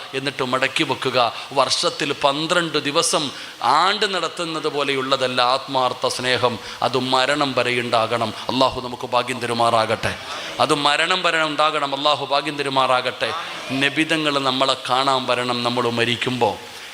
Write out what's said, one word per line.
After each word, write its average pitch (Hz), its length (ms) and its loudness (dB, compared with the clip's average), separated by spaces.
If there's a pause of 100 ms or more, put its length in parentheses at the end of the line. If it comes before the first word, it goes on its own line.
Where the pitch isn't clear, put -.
(140)
എന്നിട്ട് 135 300 -4
മടക്കി 131 400 0
വെക്കുക. 123 500 0 (200)
വർഷത്തിൽ 143 600 0
പന്ത്രണ്ട് 156 640 0
ദിവസം 147 540 0 (320)
ആണ്ട് 190 520 2
നടത്തുന്നത് 160 520 -4
പോലെയുള്ളതല്ല 135 760 0
ആത്മാർത്ഥ 127 680 0
സ്നേഹം. 123 520 0 (240)
അത് 123 140 0
മരണം 131 600 2
വരെ 123 220 0
ഉണ്ടാകണം. 117 540 0 (160)
അള്ളാഹു 127 320 2
നമുക്ക് 123 260 -10
ഭാഗ്യം 123 320 0
തരുമാറാകട്ടെ. 113 760 2 (440)
അത് 131 140 4
മരണം 151 500 2
വരെ 160 200 2
ഉണ്ടാകണം. 151 520 0
അള്ളാഹു 143 300 0
ഭാഗ്യം 147 320 -2
തരുമാറാകട്ടെ. 127 760 0 (380)
നബിതങ്ങൾ 143 680 0
നമ്മളെ 135 360 2 (140)
കാണാൻ 131 360 2
വരണം 123 380 0
നമ്മൾ 120 260 0
മരിക്കുമ്പോൾ. 117 800 0 (220)